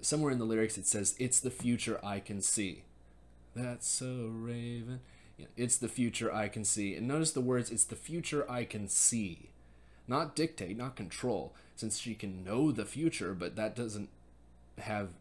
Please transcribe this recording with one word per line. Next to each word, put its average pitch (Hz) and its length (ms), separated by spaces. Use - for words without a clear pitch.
somewhere 151 320
in 123 60
the 113 80
lyrics 110 320
it 95 80
says, 104 320
"It's 127 220
the 127 100
future 117 520
I 101 180
can 101 200
see." - 440
"That's 123 320
so 127 420
Raven." 117 720
Yeah, - 120
"It's 120 180
the 117 120
future 117 440
I 107 160
can 107 160
see." 98 300
And 101 120
notice 156 260
the 135 100
words, 123 280
"It's 117 140
the - 120
future 156 540
I 123 140
can 104 240
see." 101 640
Not 143 280
dictate, 113 440
not 127 180
control, 98 580
since 107 220
she 113 160
can 95 280
know 123 300
the 107 140
future, 131 480
but 87 220
that 110 200
doesn't 107 320
have 104 300